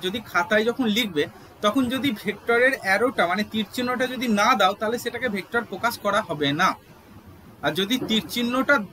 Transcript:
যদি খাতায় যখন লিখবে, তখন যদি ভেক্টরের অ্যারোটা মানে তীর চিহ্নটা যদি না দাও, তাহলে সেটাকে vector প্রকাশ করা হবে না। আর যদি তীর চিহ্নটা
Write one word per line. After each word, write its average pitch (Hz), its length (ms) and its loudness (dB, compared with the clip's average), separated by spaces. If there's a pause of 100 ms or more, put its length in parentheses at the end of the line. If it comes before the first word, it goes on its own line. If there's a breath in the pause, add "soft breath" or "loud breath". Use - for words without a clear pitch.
যদি 202 140 -4 (120)
খাতায় 214 380 2
যখন 240 160 -2 (120)
লিখবে, 180 260 0 (380 soft breath)
তখন 214 220 2 (100)
যদি 269 160 -2 (140)
ভেক্টরের 233 500 2 (100)
অ্যারোটা 208 480 2
মানে 208 200 0
তীর 220 220 -2
চিহ্নটা 254 400 -2
যদি 254 140 -4 (120)
না 214 80 4 (120)
দাও, 196 200 4
তাহলে 226 240 -2
সেটাকে 240 320 -4
vector 226 260 -2 (100)
প্রকাশ 214 220 -2 (120)
করা 208 220 2
হবে 147 200 -2 (140)
না। 185 80 6 (960)
আর 156 140 2
যদি 196 160 0 (120)
তীর 214 160 2 (100)
চিহ্নটা 254 420 2 (180)